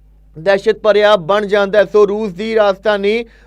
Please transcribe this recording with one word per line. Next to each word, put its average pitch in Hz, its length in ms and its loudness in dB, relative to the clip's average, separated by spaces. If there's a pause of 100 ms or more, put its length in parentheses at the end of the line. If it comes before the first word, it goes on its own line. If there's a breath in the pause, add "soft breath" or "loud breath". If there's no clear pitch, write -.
(400)
ਦਹਿਸ਼ਤ 196 440 0
ਭਰਿਆ 208 320 4
ਬਣ 196 300 -2
ਜਾਂਦਾ 202 340 0
ਹੈ। 190 60 2
ਸੋ 208 220 2
ਰੂਸ 208 260 -6
ਦੀ 220 220 -6
ਰਾਜਧਾਨੀ 208 720 -2 (220 soft breath)